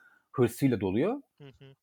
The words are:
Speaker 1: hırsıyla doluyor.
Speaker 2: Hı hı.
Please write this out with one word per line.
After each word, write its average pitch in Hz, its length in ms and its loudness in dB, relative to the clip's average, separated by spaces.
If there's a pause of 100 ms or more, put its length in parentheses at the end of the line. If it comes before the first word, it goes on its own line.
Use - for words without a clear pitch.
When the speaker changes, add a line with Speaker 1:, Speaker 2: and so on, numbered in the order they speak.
(320)
Speaker 1:
hırsıyla 120 500 0
doluyor. 147 400 -2 (160)
Speaker 2:
Hı 143 100 -20
hı. 135 180 -20 (180)